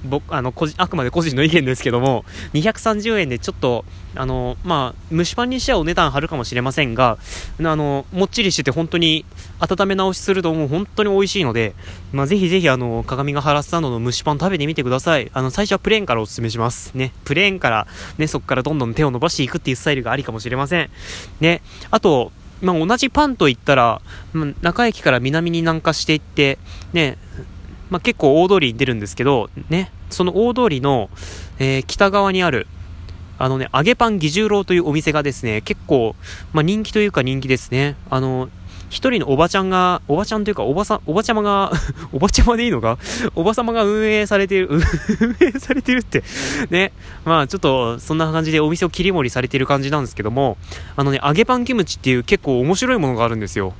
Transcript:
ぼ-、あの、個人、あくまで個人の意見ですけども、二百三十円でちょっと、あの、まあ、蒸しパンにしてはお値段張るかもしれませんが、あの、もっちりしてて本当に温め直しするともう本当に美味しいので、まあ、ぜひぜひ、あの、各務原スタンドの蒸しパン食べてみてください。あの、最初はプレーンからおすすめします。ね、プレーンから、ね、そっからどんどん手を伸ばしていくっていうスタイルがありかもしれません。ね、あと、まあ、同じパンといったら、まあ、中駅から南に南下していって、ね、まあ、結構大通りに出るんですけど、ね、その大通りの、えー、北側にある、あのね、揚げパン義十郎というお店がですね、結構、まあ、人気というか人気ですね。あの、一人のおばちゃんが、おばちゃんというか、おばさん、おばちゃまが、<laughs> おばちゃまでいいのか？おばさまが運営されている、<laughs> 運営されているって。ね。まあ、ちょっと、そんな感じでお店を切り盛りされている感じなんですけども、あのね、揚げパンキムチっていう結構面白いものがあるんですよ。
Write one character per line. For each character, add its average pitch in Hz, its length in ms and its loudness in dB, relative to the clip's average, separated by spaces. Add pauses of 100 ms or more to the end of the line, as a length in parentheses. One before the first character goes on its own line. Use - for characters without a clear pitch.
ぼ-、 139 260 -2
あ 156 100 -2
の、 123 120 -4
個 165 140 -2
人、 151 160 -2
あ 175 60 2
く 185 80 -4
ま 135 80 0
で 120 60 0
個 170 120 0
人 143 140 -2
の 139 80 4
意 160 60 4
見 160 140 4
で 127 100 0
す - 80 -6
け 131 80 0
ど 120 100 2
も、 127 240 2 (280)
二 151 100 0
百 220 160 0
三 214 220 0
十 220 180 0
円 160 100 0
で 120 100 -4
ち - 120 -6
ょ - 40 -12
っ - 60 -12
と、 120 240 0 (300)
あ 131 120 -4
の、 127 380 -2
ま 143 320 0
あ、 - 180 -8
蒸 170 100 2
し - 120 -4
パ 240 80 0
ン 247 60 -2
に 254 100 -2
し - 60 -4
て 269 60 2
は 208 60 4
お 156 60 0
値 165 100 0
段 165 160 4
張 135 100 0
る 160 80 -4
か 160 80 -6
も 120 80 -2
し 120 100 -8
れ 123 80 0
ま 131 100 -2
せ 147 120 0
ん 117 100 -2
が、 117 240 4 (420)
あ 160 160 2
の、 143 360 -2
も 185 120 2
っ - 40 -2
ち - 140 -2
り 185 100 2
し - 40 -2
て 147 80 -2
て 139 60 2
本 160 180 -2
当 175 100 -2
に 160 260 2 (360)
温 190 280 0
め 196 60 0
直 190 180 2
し - 60 -6
す - 140 -2
る 185 100 2
と 165 100 0
も 160 120 0
う 135 40 -2
本 180 180 -2
当 - 180 -2
に 208 60 2
美 196 60 2
味 196 120 2
し 202 120 -2
い 160 40 2
の 117 80 0
で、 110 220 0 (380)
ま 139 120 0
あ、 - 20 0
ぜ 196 120 2
ひ 185 100 2
ぜ 185 120 4
ひ、 165 80 4
あ 131 80 4
の、 117 300 -2
各 131 140 -4
務 143 180 -2
原 147 240 2
ス - 80 -10
タ 170 100 0
ン - 20 0
ド 135 80 -2
の 117 140 -4
蒸 120 80 0
し - 120 -6
パ 151 100 2
ン 143 40 -2
食 175 120 0
べ 185 80 -2
て 143 80 0
み 156 80 -4
て 147 80 -2
く 123 80 -2
だ 127 100 2
さ 160 180 2
い。 113 160 -4
あ 131 80 0
の、 131 80 0
最 208 160 -2
初 202 60 0
は 190 60 2
プ 196 120 -2
レ 220 80 4
ー 208 40 -2
ン 185 40 -6
か 120 80 2
ら 110 80 0
お 107 40 -4
す - 80 -12
す 113 60 -8
め 113 100 -2
し 113 80 -6
ま 117 120 0
す。 - 240 -6
ね、 131 180 -4 (120)
プ 143 100 -2
レ 196 140 4
ー 190 60 0
ン 180 40 -8
か 135 120 2
ら、 107 160 2 (320)
ね、 156 80 0
そ 151 120 -4
っ - 40 -6
か - 120 -2
ら 127 80 0
ど 147 120 -2
ん 151 40 0
ど 123 80 0
ん 113 80 -4
手 156 100 2
を 139 60 2
伸 123 80 -4
ば 156 100 0
し - 80 -2
て 147 60 0
い 123 60 0
く 170 100 -6
っ - 20 -2
て 139 100 -4
い 127 40 0
う - 20 -4
ス - 80 -8
タ 151 80 2
イ 139 40 2
ル 127 60 -4
が 117 80 -4
あ 127 60 0
り 139 80 -4
か 117 80 -8
も 110 80 -8
し 120 80 -8
れ 123 80 -2
ま 139 100 0
せ 170 140 0
ん。 135 100 -4 (500)
ね、 165 220 2 (280)
あ 220 100 4
と、 139 320 4 (280)
ま 185 120 0
あ、 160 140 0
同 233 100 2
じ 262 140 0
パ 294 160 4
ン 254 100 -2
と 160 120 4
い 127 40 4
っ - 40 -2
た - 180 2
ら、 117 260 4 (320)
ま 156 140 -2
あ、 - 20 -4 (140)
中 175 240 2
駅 220 140 -2
か 143 120 4
ら 120 80 2
南 160 300 0
に 170 100 0
南 160 200 0
下 160 120 0
し - 120 -4
て 156 100 2
い - 20 2
っ 147 40 -2
て、 139 380 0 (340)
ね、 156 260 0 (720)
ま 180 80 -2
あ、 - 20 -4
結 - 180 -2
構 156 240 6
大 185 60 4
通 190 120 6
り 127 120 2
に 113 60 -10
出 135 80 2
る 127 80 0
ん 110 60 -4
で 101 60 -6
す - 80 -10
け 123 100 -4
ど、 131 260 2 (180)
ね、 180 240 -2 (180)
そ - 140 0
の 185 220 2
大 240 80 0
通 240 140 2
り 139 120 0
の、 127 300 2 (480)
え 135 220 0
ー、 - 60 -10
北 196 240 2
側 196 220 2
に 185 100 2
あ 170 80 2
る、 117 160 -2 (720)
あ 131 100 0
の 131 100 0
ね、 127 140 -4
揚 135 100 2
げ 233 120 4
パ 233 140 2
ン 214 60 2
義 156 160 0
十 208 180 2
郎 202 160 2
と 185 100 2
い 180 40 6
う 170 100 2
お 143 40 0
店 156 200 2
が 151 100 2
で 143 100 0
す - 120 -8
ね、 110 160 0
結 - 260 -6
構、 117 300 2 (360)
ま 156 80 2
あ、 - 20 4
人 208 200 2
気 - 100 -8
と 220 60 2
い 208 80 4
う 196 60 0
か 131 100 2
人 131 180 -2
気 131 60 -8
で 131 100 2
す - 140 -8
ね。 143 260 0 (140)
あ 131 100 2
の、 127 280 -2 (420)
一 - 200 -2
人 220 100 0
の 143 100 -2
お 135 60 4
ば 165 120 6
ち - 80 0
ゃ 190 60 2
ん 190 60 -2
が、 180 400 2
お 143 80 2
ば 202 80 0
ち - 80 -4
ゃ 214 60 0
ん 208 60 -2
と 208 60 -2
い - 20 0
う - 20 0
か、 113 100 -2
お 131 100 0
ば 202 100 0
さ 214 120 0
ん、 - 100 -6
お 151 60 -4
ば 208 100 2
ち - 80 -2
ゃ 226 40 4
ま 214 80 2
が、 202 280 2 (220)
<laughs> - 200 -12
お 139 60 -4
ば 190 120 4
ち - 120 6
ゃ - 20 10
ま 233 120 6
で 233 80 0
い 240 40 2
い - 20 2
の 127 100 2
か？ 113 180 0 (380)
お 165 80 0
ば 220 100 4
さ 247 80 0
ま 233 100 -2
が 226 120 2
運 214 220 2
営 214 200 2
さ 202 120 2
れ 196 100 2
て 196 80 0
い 185 40 4
る、 185 100 -2
<laughs> 165 500 2
運 233 200 2
営 269 180 6
さ 262 160 -2
れ 269 80 0
て 254 100 0
い - 20 4
る 233 60 2
っ - 20 -8
て。 - 220 -2 (460)
ね。 180 220 2 (320)
ま 160 160 4
あ、 135 60 2
ち 196 100 -6
ょ - 20 -4
っ - 20 -4
と、 123 400 2
そ 156 140 -4
ん 160 40 0
な 160 140 0
感 160 120 0
じ 156 80 -2
で 156 80 4
お 151 100 2
店 175 160 0
を 156 40 0
切 - 140 -4
り 190 80 2
盛 151 140 2
り 117 40 -2
さ 127 100 -2
れ 123 80 -2
て 139 80 -2
い 131 40 2
る 131 60 0
感 139 160 2
じ 139 80 -4
な 151 100 0
ん 131 40 -2
で 117 40 -6
す - 80 -12
け 117 60 -6
ど 107 80 0
も、 123 260 0 (400)
あ 139 80 2
の 139 60 4
ね、 135 120 0
揚 143 100 2
げ 202 120 4
パ 254 140 2
ン 240 60 -2
キ 254 100 -2
ム 202 100 2
チ - 120 -6
っ - 20 -16
て - 120 0
い 127 40 6
う 120 100 0
結 - 200 0
構 127 160 2
面 156 140 2
白 254 200 0
い 226 40 2
も 147 100 0
の 127 60 0
が 113 100 2
あ 117 40 2
る 113 80 -2
ん 110 40 -4
で 101 60 -4
す 98 120 -4
よ。 95 220 -2